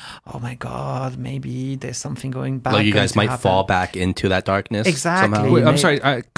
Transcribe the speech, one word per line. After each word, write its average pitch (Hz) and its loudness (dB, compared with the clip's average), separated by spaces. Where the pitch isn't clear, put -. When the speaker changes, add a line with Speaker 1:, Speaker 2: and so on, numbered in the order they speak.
Speaker 1:
"Oh - -12
my 120 -8
God, 131 -6
maybe 131 -6
there's 127 -10
something 139 -8
going 131 -4
back - -2
Speaker 2:
Like 104 4
you 104 4
Speaker 1:
going 104 4
Speaker 2:
guys 98 0
Speaker 1:
to - 2
Speaker 2:
might 107 4
Speaker 1:
happen." 127 -4
Speaker 2:
fall 95 4
back 92 0
into 92 0
that 95 2
darkness 101 0
Speaker 1:
Exactly. 170 2
Speaker 2:
somehow. 107 2
Speaker 3:
Wait, 120 6
I'm 151 6
Speaker 1:
May- - 2
Speaker 3:
sorry. 143 2
I, 135 0